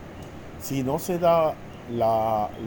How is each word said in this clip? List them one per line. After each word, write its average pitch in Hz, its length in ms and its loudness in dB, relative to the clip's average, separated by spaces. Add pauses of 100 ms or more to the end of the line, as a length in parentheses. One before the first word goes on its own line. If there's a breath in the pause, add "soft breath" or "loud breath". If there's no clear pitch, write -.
(600)
Si 135 220 -2
no 135 160 0
se 175 220 -2
da 165 340 6 (340)
la, 110 600 2 (160)